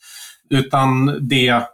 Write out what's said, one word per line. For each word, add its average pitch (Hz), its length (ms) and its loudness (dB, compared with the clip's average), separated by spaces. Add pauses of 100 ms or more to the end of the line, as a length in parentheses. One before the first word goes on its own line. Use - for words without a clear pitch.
(500)
Utan 135 680 0 (120)
det, 127 180 2 (260)